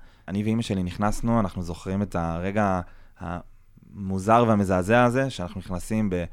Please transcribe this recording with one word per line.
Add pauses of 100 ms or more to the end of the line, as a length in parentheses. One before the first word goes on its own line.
(280)
אני
ואמא
שלי
נכנסנו,
אנחנו
זוכרים
את
הרגע (380)
המוזר
והמזעזע
הזה,
שאנחנו
נכנסים (240)